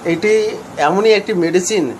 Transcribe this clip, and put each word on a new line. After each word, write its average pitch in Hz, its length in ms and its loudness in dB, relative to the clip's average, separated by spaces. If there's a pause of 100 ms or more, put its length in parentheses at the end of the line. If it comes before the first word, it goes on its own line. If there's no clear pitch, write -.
এটি 175 280 0 (440)
এমনই 185 360 2
একটি 208 200 0
মেডিসিন 175 520 0 (160)